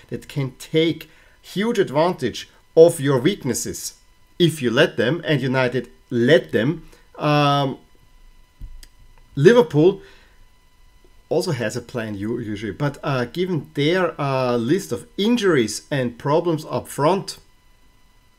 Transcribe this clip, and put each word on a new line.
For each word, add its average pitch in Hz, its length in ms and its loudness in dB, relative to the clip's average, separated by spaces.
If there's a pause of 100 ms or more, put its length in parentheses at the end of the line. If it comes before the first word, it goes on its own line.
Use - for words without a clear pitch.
that - 200 -12
can 135 300 -6
take 165 520 -2 (320)
huge 220 380 -2
advantage 139 680 -2 (280)
of 165 240 8
your 139 180 2
weaknesses 120 800 -4 (400)
if 160 240 2
you 120 80 0
let 135 260 2
them, 131 280 0
and 139 180 0
United 127 480 -2 (180)
let 127 440 2
them. 131 360 -2 (300)
Um, 143 600 0 (1600)
Liverpool 190 640 4 (1300)
also 180 220 -2
has 117 260 -4
a 120 60 -6
plan 110 320 -8
u-, 107 240 -6
usually, 107 340 -8
but, 143 300 -6
uh, 131 220 -2
given 170 500 -4
their, 165 440 0
uh, 131 380 0
list 143 360 -2
of - 160 -8 (100)
injuries 196 720 0
and 127 280 -4
problems 156 520 -2
up 117 160 -6
front, 180 520 -2 (1000)